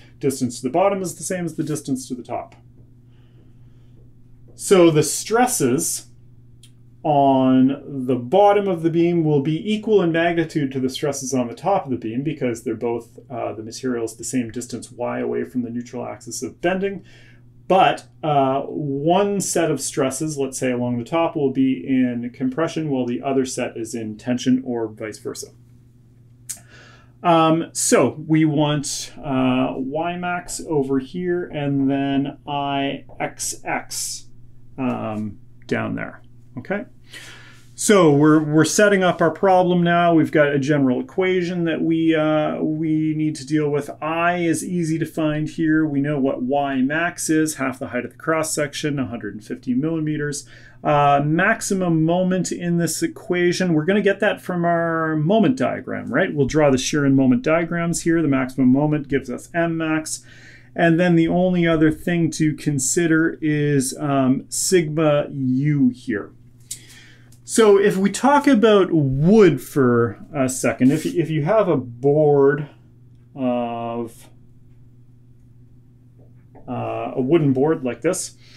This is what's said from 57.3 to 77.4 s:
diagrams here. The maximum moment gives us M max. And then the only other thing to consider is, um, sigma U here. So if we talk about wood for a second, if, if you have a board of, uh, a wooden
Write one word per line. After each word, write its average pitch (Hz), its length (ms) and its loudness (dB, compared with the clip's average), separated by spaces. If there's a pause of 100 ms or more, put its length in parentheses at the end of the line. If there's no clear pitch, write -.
diagrams 170 640 -2
here. 165 180 2
The 151 60 0
maximum 131 440 2
moment 147 380 2
gives 135 200 -2
us 123 240 -12
M 170 240 -2
max. 156 460 -4 (520)
And 165 240 4
then 180 160 4
the 165 120 4
only 180 400 2
other 156 240 4
thing 165 400 -2
to 151 220 0
consider 160 880 0
is, 147 580 0
um, 139 480 0
sigma 156 840 0
U 135 580 2
here. 104 420 -6 (1200)
So 208 240 8
if 196 200 2
we 196 120 2
talk 285 380 2
about 214 440 4
wood 151 680 4
for 120 560 2 (160)
a 135 160 0
second, 127 420 2
if, 156 140 -2
if 160 240 -2
you 151 140 -2
have 202 240 2
a 156 100 2
board 143 920 2 (680)
of, 117 920 -6 (2500)
uh, 113 460 -8
a 135 80 -4
wooden 139 320 2